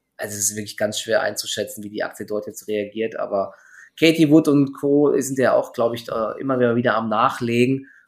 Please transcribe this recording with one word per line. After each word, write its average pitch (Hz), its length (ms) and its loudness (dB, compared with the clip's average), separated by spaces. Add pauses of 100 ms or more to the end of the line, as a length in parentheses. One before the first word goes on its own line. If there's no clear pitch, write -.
(180)
also 104 200 -10
es 101 140 -2
ist 104 40 -8
wirklich 107 200 -8
ganz 107 240 -2
schwer 107 220 -2
einzuschätzen, 104 640 -6
wie 104 60 -12
die 101 140 -6
Aktie 101 220 -10
dort 104 200 -6
jetzt - 220 -14
reagiert, 107 480 -4
aber 101 380 -4 (460)
Katie 160 300 6
Wood 156 180 6
und 143 260 4
Co. 143 460 2
sind 131 200 -4
ja 117 140 4
auch, - 200 0
glaub 117 200 0
ich, 120 100 -8
da 113 300 -4
immer 123 420 0
wieder 120 200 2
am 113 140 -2
Nachlegen 123 800 0 (200)